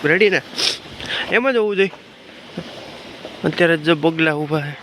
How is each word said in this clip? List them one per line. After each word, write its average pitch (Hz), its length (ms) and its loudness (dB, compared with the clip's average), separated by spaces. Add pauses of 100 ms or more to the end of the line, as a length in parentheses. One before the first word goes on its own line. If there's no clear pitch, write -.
રેડી 185 300 6
ને? 143 60 2 (920)
એમ 233 200 2
જ 240 40 2
હોવું 214 200 0
જોઈએ. 190 160 2 (1500)
અત્યારે 165 340 4
જ 151 80 -4
જો 170 100 6
બગલા 160 400 2
ઊભા 151 300 -2
છે 143 160 -8